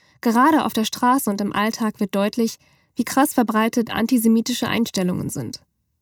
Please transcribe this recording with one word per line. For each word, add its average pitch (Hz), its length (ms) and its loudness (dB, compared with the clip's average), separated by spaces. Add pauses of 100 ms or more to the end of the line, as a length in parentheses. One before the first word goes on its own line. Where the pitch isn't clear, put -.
(220)
Gerade 254 420 4
auf 226 80 -4
der 220 140 -2
Straße 247 420 0
und 202 140 -4
im 202 100 -4
Alltag 214 480 -4
wird 202 140 -2
deutlich, 214 420 -2 (400)
wie 240 80 -2
krass - 300 2
verbreitet 226 560 0
antisemitische 226 760 0
Einstellungen 196 640 -2
sind. - 320 -8 (420)